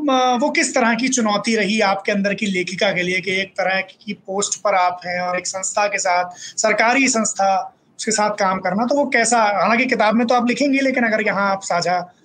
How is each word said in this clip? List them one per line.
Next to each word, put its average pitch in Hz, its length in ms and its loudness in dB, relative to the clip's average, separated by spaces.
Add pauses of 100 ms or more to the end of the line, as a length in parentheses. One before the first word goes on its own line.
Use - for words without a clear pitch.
(120)
अ, 254 260 2
वो 277 120 0
किस 277 240 -2
तरह 233 200 4
की 240 140 -2
चुनौती 226 480 0
रही 214 240 0
आपके 196 320 0
अंदर 196 220 0
की 202 120 -4
लेखिका 185 460 -2
के 175 100 -2
लिए 180 180 -2
कि 180 100 -8
एक 190 200 -4
तरह 190 300 -2
की 190 320 -12
पोस्ट - 480 -6
पर 202 140 0
आप 180 320 2
हैं 180 140 -4
और 180 180 -4
एक 180 80 -8
संस्था 190 400 -2
के 202 120 -4
साथ, 180 360 0
सरकारी 226 760 0
संस्था, 196 680 0 (220)
उसके - 120 -6
साथ 214 200 0
काम 190 280 0
करना, 190 280 0
तो 277 80 0
वो 285 120 2
कैसा, 233 360 2
हालांकि 208 440 2
किताब 220 280 2
में 233 120 2
तो 254 80 2
आप 240 140 2
लिखेंगे, 269 320 2
लेकिन 254 240 0
अगर 214 220 0
यहाँ 196 240 0
आप 196 120 -2
साझा, 175 520 -2 (100)